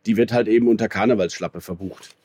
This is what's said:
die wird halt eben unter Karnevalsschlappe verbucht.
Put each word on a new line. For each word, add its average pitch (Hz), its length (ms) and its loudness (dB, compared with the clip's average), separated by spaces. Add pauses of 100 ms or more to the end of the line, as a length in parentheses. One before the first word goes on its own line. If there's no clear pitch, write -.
die 110 100 2
wird 117 160 2
halt 120 140 0
eben 120 220 4
unter 110 200 2
Karnevalsschlappe 95 720 -2
verbucht. 90 500 -12 (140)